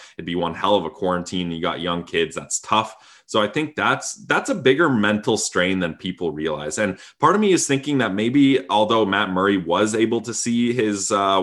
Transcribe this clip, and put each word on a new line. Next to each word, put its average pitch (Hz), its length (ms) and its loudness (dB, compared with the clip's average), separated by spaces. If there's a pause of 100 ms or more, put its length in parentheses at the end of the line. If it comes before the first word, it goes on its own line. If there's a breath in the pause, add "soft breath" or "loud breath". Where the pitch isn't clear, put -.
(180 loud breath)
it'd 85 80 -12
be 87 80 -6
one 85 200 -4
hell 98 200 0
of 90 100 2
a 80 60 -6
quarantine. 90 600 -4
You 82 120 -6
got 80 180 -4
young 87 240 -4
kids, 82 320 -2
that's - 240 -8
tough. - 540 -4 (120)
So 107 160 0
I 107 40 0
think 151 300 -6
that's, 123 380 -2 (100)
that's 160 240 -2
a 277 60 0
bigger 147 340 2
mental 107 480 0
strain 95 440 0
than 82 120 -2
people 87 400 -6
realize. 76 460 -6
And 101 200 -2 (220 loud breath)
part 165 140 4
of 214 80 2
me 196 100 4
is 165 140 2
thinking 139 320 0
that 104 160 0
maybe, 131 560 2
although 107 340 4
Matt 98 240 2
Murray 95 300 2
was 92 360 0
able 113 280 2
to 113 100 -8
see 120 400 0
his, 107 380 -2
uh, 98 320 2